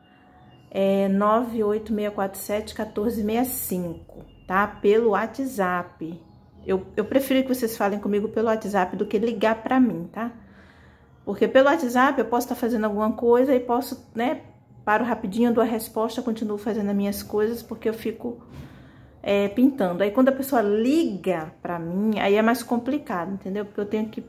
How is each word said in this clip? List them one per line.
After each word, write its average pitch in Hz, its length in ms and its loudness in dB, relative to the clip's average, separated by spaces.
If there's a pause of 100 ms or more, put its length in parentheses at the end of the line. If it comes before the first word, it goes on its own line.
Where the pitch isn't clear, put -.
(720)
é 196 380 2
nove 220 520 2
oito 214 300 -2
meia 208 180 -2
quatro 196 300 -4
sete 214 340 -6
quatorze 214 480 -4
meia 220 220 0
cinco, 180 800 -6 (240)
tá? 190 180 2
Pelo 214 440 2
WhatsApp. 190 1120 -4 (420)
Eu, 190 300 -2
eu 214 80 0
prefiro 262 400 2
que 262 100 -2
vocês 226 220 -2
falem 202 240 0
comigo 208 300 -2
pelo 220 180 0
WhatsApp 202 480 0
do 196 100 -2
que 202 140 0
ligar 220 420 0
pra 262 160 0
mim, 180 320 2
tá? 233 220 -8 (960)
Porque 202 240 2
pelo 262 180 8
WhatsApp 277 500 4
eu 233 80 2
posso 254 220 0
tá 247 80 -6
fazendo 226 300 0
alguma 214 260 0
coisa 240 420 4
e 247 60 4
posso, 247 560 -4
né, 247 280 -2 (400)
paro 220 220 2
rapidinho, 226 480 0
dou 233 80 4
a 220 60 4
resposta, 226 560 -4
continuo 214 340 -4
fazendo 208 320 -4
as 202 60 0
minhas 202 260 -2
coisas, 220 400 -2
porque - 260 -8
eu 220 60 0
fico, - 480 -8 (800)
é, 202 260 2
pintando. 202 540 2
Aí 202 80 2
quando 254 200 2
a - 20 6
pessoa 262 280 0
liga 208 1000 0
pra 175 160 -6
mim, 190 400 -2
aí 202 160 2
é 208 80 4
mais 233 220 2
complicado, 233 680 -4
entendeu? 196 320 -6
Porque 202 160 -10
eu 208 60 -4
tenho 214 240 -4
que - 200 -12